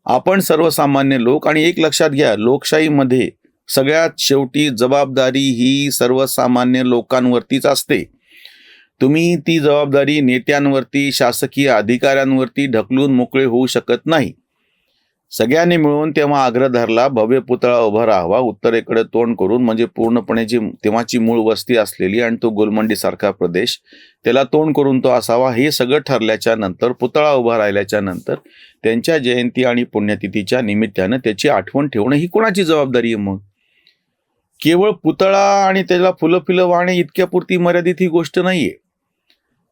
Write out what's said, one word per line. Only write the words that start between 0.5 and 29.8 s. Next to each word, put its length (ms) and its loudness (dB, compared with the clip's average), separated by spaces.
लोक, 240 0
आणि 160 2
एक 160 0
लक्षात 300 2
घ्या, 260 0
लोकशाहीमध्ये 920 0
सगळ्यात 500 0
शेवटी 520 0
जबाबदारी 800 0
ही 420 0
सर्वसामान्य 920 0
लोकांवरतीच 800 0
असते. 380 -2
तुम्ही 340 2
ती 240 -2
जबाबदारी 640 0
नेत्यांवरती, 880 0
शासकीय 580 0
अधिकाऱ्यांवरती 1000 0
ढकलून 460 0
मोकळे 320 0
होऊ 200 0
शकत 400 -2
नाही. 280 0
सगळ्यांनी 460 0
मिळून 340 0
तेव्हा 340 0
आग्रह 220 0
धरला, 400 0
भव्य 320 2
पुतळा 400 0
उभा 260 2
राहावा 340 2
उत्तरेकडे 640 0
तोंड 320 -2
करून, 280 0
म्हणजे 220 0
पूर्णपणे 600 -2
जी 140 -2
तेव्हाची 580 -4
मूळ 220 0
वस्ती 380 0
असलेली 440 -2
आणि 220 -2
तो 60 0
गोलमंडीसारखा 800 -2
प्रदेश, 500 -4
त्याला 200 2
तोंड 320 0
करून 240 2
तो 100 0
असावा. 440 0
हे 180 0
सगळं 260 0
ठरल्याच्या 580 -2
नंतर, 360 -2
पुतळा 400 0
उभा 260 0
राहिल्याच्या 440 -2
नंतर, 340 -6
त्यांच्या 340 0
जयंती 460 -2
आणि 200 0